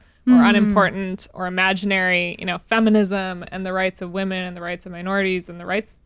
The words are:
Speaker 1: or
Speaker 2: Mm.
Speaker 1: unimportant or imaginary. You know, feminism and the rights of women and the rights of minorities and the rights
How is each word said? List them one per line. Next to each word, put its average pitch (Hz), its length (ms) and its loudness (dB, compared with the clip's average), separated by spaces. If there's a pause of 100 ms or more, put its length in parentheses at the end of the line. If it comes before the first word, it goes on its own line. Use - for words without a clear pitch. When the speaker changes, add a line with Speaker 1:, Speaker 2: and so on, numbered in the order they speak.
(280)
Speaker 1:
or 254 60 8
Speaker 2:
Mm. 240 160 8
Speaker 1:
unimportant 202 840 2
or 185 140 -8
imaginary. 185 880 0
You - 80 -10
know, 175 140 -4
feminism 202 880 2
and 190 180 -10
the 185 80 -6
rights 185 300 -2
of 175 80 -10
women 190 320 -4
and 180 120 -10
the 175 60 -14
rights 175 240 -10
of 185 60 -14
minorities 185 580 -2
and 175 100 -16
the 175 60 -14
rights 196 400 -6